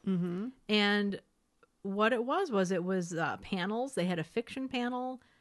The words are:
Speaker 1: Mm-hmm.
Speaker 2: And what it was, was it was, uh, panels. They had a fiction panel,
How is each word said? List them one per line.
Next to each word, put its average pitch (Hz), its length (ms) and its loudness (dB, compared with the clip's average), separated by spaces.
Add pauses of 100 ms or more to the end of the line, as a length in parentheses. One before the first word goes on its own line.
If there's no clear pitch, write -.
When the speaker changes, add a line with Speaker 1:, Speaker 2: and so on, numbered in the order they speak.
Speaker 1:
Mm-hmm. 180 400 0 (220)
Speaker 2:
And 202 500 2 (640)
what 208 300 2
it 240 120 0
was, 311 260 0
was 190 200 2
it 175 120 0
was, 180 300 0
uh, 156 280 0
panels. 214 520 -2
They 175 120 0
had 180 140 0
a 160 40 -2
fiction 262 440 -4
panel, 254 540 -4 (200)